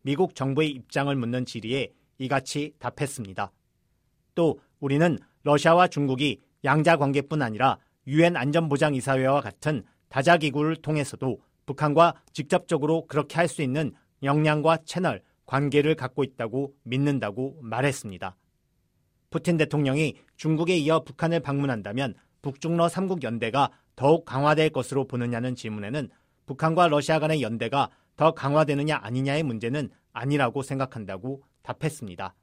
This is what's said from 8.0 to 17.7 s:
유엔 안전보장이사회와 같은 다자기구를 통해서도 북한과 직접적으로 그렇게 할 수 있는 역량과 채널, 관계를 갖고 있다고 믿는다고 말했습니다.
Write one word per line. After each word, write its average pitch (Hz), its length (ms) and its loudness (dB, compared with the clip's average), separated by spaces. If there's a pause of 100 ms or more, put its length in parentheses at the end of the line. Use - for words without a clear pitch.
유엔 165 280 4
안전보장이사회와 139 1040 0
같은 135 420 -6 (260)
다자기구를 151 680 2
통해서도 143 640 -4 (280)
북한과 151 480 4 (180)
직접적으로 160 720 0
그렇게 139 300 -4
할 170 120 2
수 - 140 -6
있는 135 320 -2 (300)
역량과 151 600 2
채널, 160 360 -4 (240)
관계를 143 500 2
갖고 135 280 -4
있다고 135 580 -6
믿는다고 131 800 -2
말했습니다. 113 760 -6 (920)